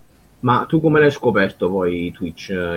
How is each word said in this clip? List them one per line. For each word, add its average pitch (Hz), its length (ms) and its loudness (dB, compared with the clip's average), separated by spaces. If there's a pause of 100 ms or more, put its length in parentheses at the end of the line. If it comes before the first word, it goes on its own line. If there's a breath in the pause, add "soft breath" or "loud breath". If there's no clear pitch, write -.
(400)
Ma 123 280 0
tu 160 120 0
come 156 200 4
l'hai 143 100 6
scoperto 101 580 0
poi 87 440 -2
Twitch? 82 380 -10 (260)